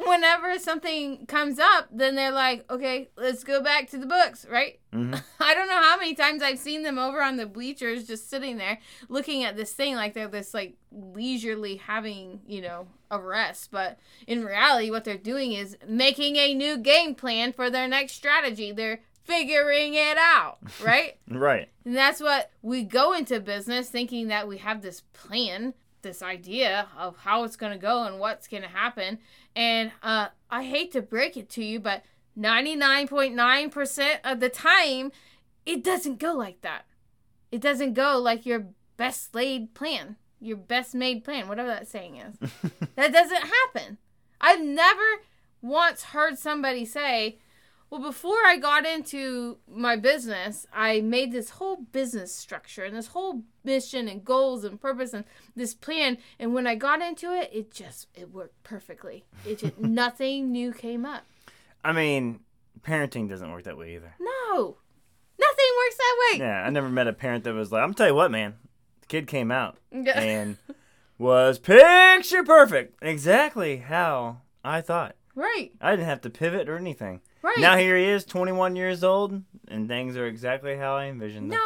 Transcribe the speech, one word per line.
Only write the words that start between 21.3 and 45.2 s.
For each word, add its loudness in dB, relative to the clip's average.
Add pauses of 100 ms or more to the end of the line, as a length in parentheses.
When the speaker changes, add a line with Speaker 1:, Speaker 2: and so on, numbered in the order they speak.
Speaker 1:
And -6
that's 2
what 0 (100)
we -6
go 2
into -4
business -6
thinking -6
that -4
we -12
have -6
this -14 (120)
plan, -6 (280)
this -14
idea -4 (100)
of -8
how 0
it's -10
gonna -8
go -2
and -8
what's -6
gonna -12
happen. -6 (380)
And, 0 (100)
uh, -2 (220)
I -6
hate -4
to -2
break -4
it -14
to -8
you, -6
but -4 (320)
ninety-nine 2
point 0
nine 2
percent -2
of -2
the 2
time, 2 (540)
it -4
doesn't -2
go -2
like -8
that. -10 (680)
It -6
doesn't 0
go 2
like 0
your -2 (300)
best -6
laid -4
plan, -8 (240)
your -10
best -6
made -4
plan, -8
whatever -6
that -8
saying -14
is. -18 (340)
Speaker 2:
<laughs> -10
Speaker 1:
That 2
doesn't 4
happen. -2 (420)
I've 6
never 4 (600)